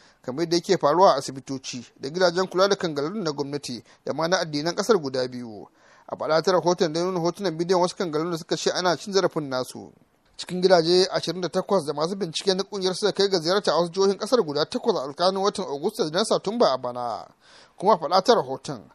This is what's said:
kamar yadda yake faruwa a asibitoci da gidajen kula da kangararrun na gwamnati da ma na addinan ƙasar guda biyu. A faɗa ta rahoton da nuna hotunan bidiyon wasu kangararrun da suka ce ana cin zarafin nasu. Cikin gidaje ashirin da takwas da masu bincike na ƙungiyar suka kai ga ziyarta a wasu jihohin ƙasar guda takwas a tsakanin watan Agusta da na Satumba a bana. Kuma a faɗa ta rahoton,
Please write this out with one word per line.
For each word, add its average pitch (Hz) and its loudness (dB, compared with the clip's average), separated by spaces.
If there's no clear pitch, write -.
kamar 131 -6
yadda 170 0
yake 175 2
faruwa 160 6
a 135 -2
asibitoci 131 -8
da 123 -10
gidajen 180 2
kula 185 2
da 196 0
kangararrun 170 -4
na 156 -4
gwamnati 139 -8
da 131 -4
ma 156 -2
na 180 2
addinan 160 -4
ƙasar 202 2
guda 131 -4
biyu. 123 -12
A - -10
faɗa 156 0
ta 190 2
rahoton 165 2
da 165 -2
nuna 185 -2
hotunan 170 -2
bidiyon 175 2
wasu 180 0
kangararrun 165 -4
da 170 -4
suka 165 -6
ce 165 -2
ana 175 0
cin - -8
zarafin 170 2
nasu. 123 -6
Cikin 180 -6
gidaje 180 6
ashirin 165 -4
da 170 -2
takwas 185 0
da 147 -4
masu 165 -2
bincike 190 -2
na 190 -2
ƙungiyar 185 -4
suka 196 0
kai 196 2
ga 190 2
ziyarta 185 2
a - 2
wasu 175 0
jihohin 190 2
ƙasar 226 2
guda 147 -2
takwas 240 -2
a 135 -6
tsakanin 190 0
watan 202 -2
Agusta 143 -4
da 156 -4
na - 2
Satumba 196 2
a 127 0
bana. 123 -8
Kuma 208 2
a 190 4
faɗa 165 2
ta 247 6
rahoton, 135 -4